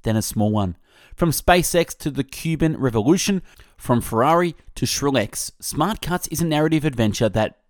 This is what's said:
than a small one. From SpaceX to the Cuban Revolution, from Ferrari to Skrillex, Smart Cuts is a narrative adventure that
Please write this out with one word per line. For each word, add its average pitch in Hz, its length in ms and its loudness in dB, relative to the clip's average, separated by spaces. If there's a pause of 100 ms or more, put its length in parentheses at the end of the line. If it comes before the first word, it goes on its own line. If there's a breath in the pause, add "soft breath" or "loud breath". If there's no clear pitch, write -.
than 113 120 0
a 107 60 2
small 107 280 0
one. 101 280 -2 (360 soft breath)
From 170 180 2
SpaceX 175 640 2
to - 120 -6
the 131 140 -4
Cuban 160 540 -2
Revolution, 135 640 2 (340 soft breath)
from - 240 0
Ferrari 156 560 2 (200)
to 127 100 -2
Skrillex, 135 760 -2
Smart 170 420 -4
Cuts - 280 -4
is 156 100 -4
a 175 60 2
narrative 156 400 2
adventure 117 420 0
that 104 320 -2 (100)